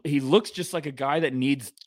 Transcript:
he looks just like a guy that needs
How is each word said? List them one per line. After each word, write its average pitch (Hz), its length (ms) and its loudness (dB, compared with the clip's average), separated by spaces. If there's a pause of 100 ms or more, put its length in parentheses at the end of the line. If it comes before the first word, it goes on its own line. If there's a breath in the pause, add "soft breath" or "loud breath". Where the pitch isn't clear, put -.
he 143 160 0
looks 160 300 4
just 180 240 -8
like 160 100 -4
a 147 80 -8
guy 139 280 0
that 151 120 2
needs 131 400 0 (140)